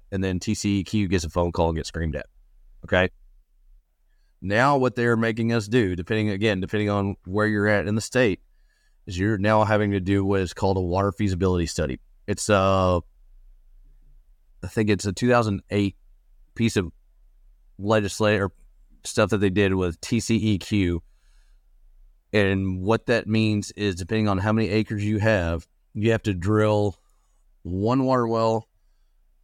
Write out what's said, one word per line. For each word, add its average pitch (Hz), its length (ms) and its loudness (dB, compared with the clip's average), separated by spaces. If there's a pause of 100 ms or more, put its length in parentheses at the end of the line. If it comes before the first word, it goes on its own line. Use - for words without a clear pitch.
(120)
and 95 120 -4
then 92 160 -2
T 107 160 -2
C 101 240 0
E 95 40 -4
Q 104 260 -2
gets 85 160 0
a 80 40 -6
phone 87 220 -2
call 82 180 0
and 82 60 -2
gets 78 140 -8
screamed 82 260 -4
at, - 120 -10 (580)
okay? 92 240 2 (1300)
Now 120 360 2
what 127 180 0
they're 120 220 2
making 113 340 -2
us 113 160 -2
do, 104 280 2
depending, 107 340 -2
again, 101 320 0
depending 104 280 -2
on 101 260 0 (100)
where 101 200 0
you're 104 220 2
at 104 200 2
in 104 80 -2
the 110 60 -2
state, 117 380 0 (640)
is 90 140 -8
you're 104 180 0
now 107 280 4
having 104 260 2
to 101 80 0
do 98 240 0
what 98 160 0
is 92 140 -4
called 98 240 0
a 95 40 -2
water 92 300 0
feasibility 92 540 0
study. 76 340 -4 (280)
It's, - 220 -4
uh, 95 500 2 (1600)
I 87 40 -10
think 107 220 -2
it's 101 160 0
a 101 80 -4
two 120 160 -2
thousand 110 400 2
eight 101 260 0 (600)
piece 117 200 0
of 87 160 -2 (880)
legislate-, 104 600 0
or 98 120 -2 (520)
stuff 107 260 0
that 107 80 0
they 98 140 2
did 98 240 2
with 90 260 -2
T - 180 -2
C 113 180 -2
E 104 200 0
Q. 87 460 -2 (1300)
And 95 480 0
what 110 240 0
that 117 220 0
means 107 500 0
is, 101 180 -2
depending 107 320 -2
on 98 120 0
how 104 120 0
many 110 180 0
acres 104 360 -2
you 107 140 0
have, 90 460 0 (280)
you 107 180 0
have 110 120 0
to 104 100 -2
drill 104 640 0 (640)
one 104 420 0
water 127 240 0
well 113 400 0 (760)